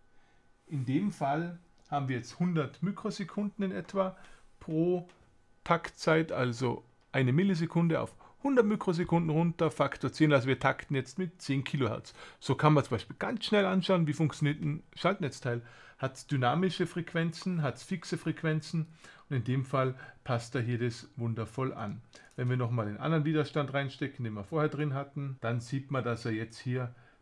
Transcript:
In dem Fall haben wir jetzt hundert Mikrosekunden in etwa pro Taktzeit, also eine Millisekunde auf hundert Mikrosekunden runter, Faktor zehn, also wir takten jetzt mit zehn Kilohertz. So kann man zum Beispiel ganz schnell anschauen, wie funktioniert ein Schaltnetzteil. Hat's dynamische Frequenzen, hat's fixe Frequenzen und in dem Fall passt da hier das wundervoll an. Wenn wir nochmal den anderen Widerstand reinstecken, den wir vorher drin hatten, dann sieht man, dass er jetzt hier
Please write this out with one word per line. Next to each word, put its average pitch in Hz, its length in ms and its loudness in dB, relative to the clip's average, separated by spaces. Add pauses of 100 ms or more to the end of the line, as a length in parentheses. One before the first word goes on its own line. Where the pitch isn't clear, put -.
(680)
In 135 180 -4
dem 165 260 2
Fall 165 460 -2 (320)
haben 143 180 -2
wir 127 80 0
jetzt - 220 -8
hundert 160 440 0
Mikrosekunden 202 800 -6
in 190 100 -2
etwa 190 440 -2 (420)
pro 170 480 0 (580)
Taktzeit, 165 680 2
also 123 500 0 (300)
eine 131 220 4
Millisekunde 165 680 4
auf 107 140 -6 (280)
hundert 254 220 6
Mikrosekunden 170 640 2
runter, 160 420 2
Faktor 139 420 0
zehn, 151 200 6
also 131 160 6
wir 131 100 2
takten - 360 0
jetzt 131 240 -4
mit 180 240 -6
zehn 139 200 0
Kilohertz. 127 520 -2 (260)
So 135 140 0
kann 151 180 6
man 143 120 6
zum - 80 -8
Beispiel - 260 -4
ganz 220 260 -4
schnell 202 220 4
anschauen, 185 400 4
wie 147 80 0
funktioniert 151 480 0
ein 156 200 -2 (120)
Schaltnetzteil. 135 680 -2 (380)
Hat's - 280 -6
dynamische 156 600 2
Frequenzen, 170 760 -4
hat's 131 200 -2
fixe 180 340 -6
Frequenzen 160 680 -2 (420)
und 139 80 -2
in 110 80 0
dem 131 220 0
Fall 131 280 0 (300)
passt 120 300 -2
da 139 40 0
hier 120 200 0
das 120 380 -4
wundervoll 117 580 -4
an. 107 260 -8 (360)
Wenn 123 120 -2
wir 127 80 0
nochmal 120 300 0
den 104 100 -6
anderen 151 300 0
Widerstand 151 480 0
reinstecken, 135 500 -4
den 110 80 -4
wir 104 120 -6
vorher 156 260 0
drin 143 240 -2
hatten, 139 480 -6
dann 117 180 0
sieht 135 300 -4
man, 131 120 0
dass 117 220 -2
er 117 80 0
jetzt 113 260 -4
hier 123 360 -4 (280)